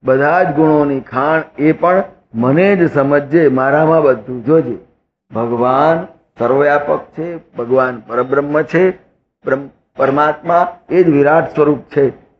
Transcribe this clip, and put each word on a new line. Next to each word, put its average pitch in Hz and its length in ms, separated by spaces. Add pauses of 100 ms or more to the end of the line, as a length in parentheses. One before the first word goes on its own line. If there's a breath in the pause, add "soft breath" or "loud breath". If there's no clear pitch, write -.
બધા 147 400
જ 160 120
ગુણોની 147 460
ખાણ 151 420 (140)
એ 151 140
પણ - 320 (300)
મને 147 420
જ 170 180
સમજજે, 143 540
મારામાં 147 540
બધું 123 440
જોજે. 135 320 (580)
ભગવાન 127 720 (320)
સર્વવ્યાપક 147 680 (140)
છે, 165 360
ભગવાન 127 440
પરબ્રહ્મ 139 640
છે, 170 300 (540)
બ્રહ્મ-, 139 240 (260)
પરમાત્મા 151 840 (100)
એ 180 140
જ 170 60
વિરાટ 147 460
સ્વરૂપ 147 240 (180)
છે. 139 160 (260)